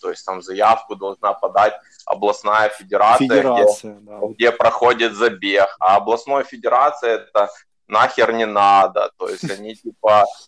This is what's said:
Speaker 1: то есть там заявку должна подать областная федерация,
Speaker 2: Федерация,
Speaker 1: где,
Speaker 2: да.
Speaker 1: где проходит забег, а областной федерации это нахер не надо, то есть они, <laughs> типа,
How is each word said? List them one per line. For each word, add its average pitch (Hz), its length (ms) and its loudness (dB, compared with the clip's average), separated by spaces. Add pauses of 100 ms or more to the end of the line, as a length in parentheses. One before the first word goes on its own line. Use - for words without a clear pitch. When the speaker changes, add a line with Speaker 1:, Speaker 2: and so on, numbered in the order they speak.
Speaker 1:
то 92 80 -8
есть - 160 -10
там 92 160 -10
заявку 104 540 -2
должна 98 380 -6
подать 98 400 0 (320)
областная 104 640 -2
федерация, 104 580 0
Speaker 2:
Федерация, 104 680 0
Speaker 1:
где, 104 80 -20 (100)
Speaker 2:
да. 104 160 -16
Speaker 1:
где 113 240 0
проходит 117 600 0
забег, 98 540 0 (120)
а 92 180 2
областной 117 460 -2
федерации 123 680 -2
это 107 380 -2 (380)
нахер 113 460 2
не 113 140 -2
надо, 101 680 2
то - 120 -8
есть 95 220 -10
они, 104 240 -14
<laughs> - 80 -20
типа, 104 420 2 (220)